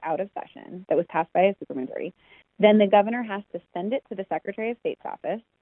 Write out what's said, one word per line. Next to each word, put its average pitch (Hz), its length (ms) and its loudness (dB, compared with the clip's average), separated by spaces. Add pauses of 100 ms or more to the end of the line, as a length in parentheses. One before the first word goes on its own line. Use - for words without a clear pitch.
out 160 180 -4
of 196 140 -6
session, - 560 -14
that 151 60 2
was 170 120 0
passed 165 240 -4
by 175 80 2
a 196 140 4
supermajority, - 580 -8 (460)
then 214 180 8
the 208 100 6
governor 208 360 4
has 202 200 -8 (100)
to 175 100 -10 (100)
send 196 220 -4
it 277 160 -4
to 220 40 -10
the 190 140 -8
Secretary 202 440 -6
of 233 80 -8
State's - 260 -8
office, 190 340 -6 (220)